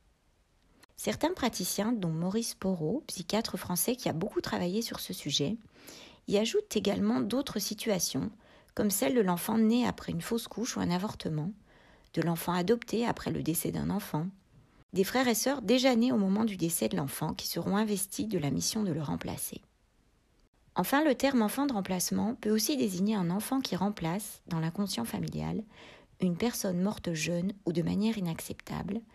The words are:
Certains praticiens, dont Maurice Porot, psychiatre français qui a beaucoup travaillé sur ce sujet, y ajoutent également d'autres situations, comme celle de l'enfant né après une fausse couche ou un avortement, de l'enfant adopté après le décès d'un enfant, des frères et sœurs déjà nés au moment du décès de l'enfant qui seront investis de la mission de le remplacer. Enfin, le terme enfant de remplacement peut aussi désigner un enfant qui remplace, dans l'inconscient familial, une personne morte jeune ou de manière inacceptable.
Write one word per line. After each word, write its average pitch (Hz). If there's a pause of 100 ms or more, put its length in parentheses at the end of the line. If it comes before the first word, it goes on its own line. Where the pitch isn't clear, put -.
(960)
Certains 285
praticiens, 220
dont 185
Maurice 190
Porot, 185
psychiatre 202
français 185
qui -
a -
beaucoup 196
travaillé 196
sur -
ce -
sujet, 147 (720)
y 196
ajoutent 277
également 202
d'autres 240
situations, 196 (460)
comme 208
celle 262
de 240
l'enfant 185
né 226
après -
une 165
fausse 226
couche 214
ou 196
un 175
avortement, 175 (640)
de 170
l'enfant 170
adopté 220
après -
le 151
décès 165
d'un 160
enfant, 175 (640)
des 185
frères 247
et 233
sœurs 262
déjà 247
nés 240
au 240
moment 202
du 202
décès 170
de 190
l'enfant 156
qui -
seront 175
investis 208
de 202
la 147
mission 170
de 190
le 160
remplacer. - (1120)
Enfin, 269
le 294
terme 254
enfant 214
de 277
remplacement 190
peut 214
aussi 220
désigner 202
un 175
enfant 220
qui 196
remplace, 180
dans 165
l'inconscient 190
familial, 165 (560)
une 175
personne 196
morte 190
jeune 175 (140)
ou 170
de 170
manière 196
inacceptable. 185 (140)